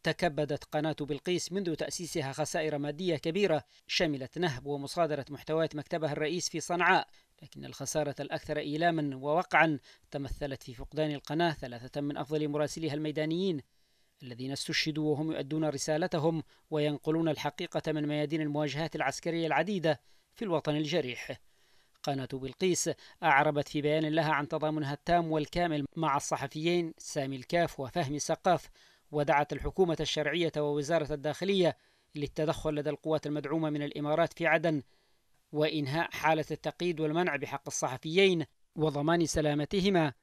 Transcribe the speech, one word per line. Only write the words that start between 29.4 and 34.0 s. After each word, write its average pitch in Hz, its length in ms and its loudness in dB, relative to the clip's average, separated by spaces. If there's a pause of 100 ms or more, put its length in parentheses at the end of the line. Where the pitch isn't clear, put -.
الحكومة 151 480 2
الشرعية 156 560 0
ووزارة 147 580 0
الداخلية 156 640 2 (380)
للتدخل 151 600 -2
لدى 147 160 -2
القوات 156 360 -2
المدعومة 151 440 -2
من 147 120 -2
الإمارات 147 500 0